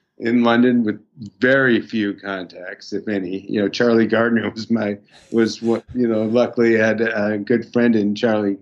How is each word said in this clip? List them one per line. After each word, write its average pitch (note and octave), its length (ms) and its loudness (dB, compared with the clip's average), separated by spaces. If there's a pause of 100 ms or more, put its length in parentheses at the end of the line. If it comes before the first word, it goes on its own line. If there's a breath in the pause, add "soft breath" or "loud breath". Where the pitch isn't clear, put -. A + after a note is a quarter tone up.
(180 soft breath)
in A#2 260 0
London A#2+ 400 4
with G#2 160 -4 (400)
very B2+ 400 4
few G2+ 360 -4
contacts, F#2 760 -12
if G2+ 160 -8
any. F#2+ 420 -6
You G#2 120 -2
know, G2 80 0
Charlie A2+ 380 2
Gardner A2+ 420 0
<laughs> - 40 -8
was A2+ 160 -12
my, G#2+ 280 -2 (340 soft breath)
was A2+ 300 0
what, A2+ 240 -2 (100)
you B2 120 0
know, A2 160 0
luckily A#2 540 2
had A2 220 2
a G#2+ 380 -2
good A2+ 340 -2
friend A#2+ 240 2
in G#2 180 0
Charlie G#2+ 480 0